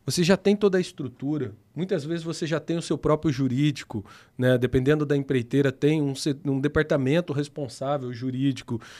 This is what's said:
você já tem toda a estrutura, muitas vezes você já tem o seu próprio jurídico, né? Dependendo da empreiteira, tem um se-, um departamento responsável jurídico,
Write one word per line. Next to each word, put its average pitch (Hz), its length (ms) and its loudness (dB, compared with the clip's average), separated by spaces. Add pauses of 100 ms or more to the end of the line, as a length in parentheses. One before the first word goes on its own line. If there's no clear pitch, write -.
você 175 180 0
já 180 140 4
tem 202 180 4
toda 202 220 2
a 180 40 2
estrutura, - 720 -6 (220)
muitas 165 300 -4
vezes 165 180 -6
você 165 220 -6
já 151 140 -2
tem 165 180 -4
o 165 40 -4
seu 165 140 -2
próprio 156 380 2
jurídico, 127 720 -2 (320)
né? 127 180 4
Dependendo 127 480 2
da 143 140 2
empreiteira, 135 540 2
tem 151 280 2
um 139 140 0
se-, 135 320 -4
um 135 140 0
departamento 151 720 0
responsável 135 800 -6
jurídico, 127 640 -2 (200)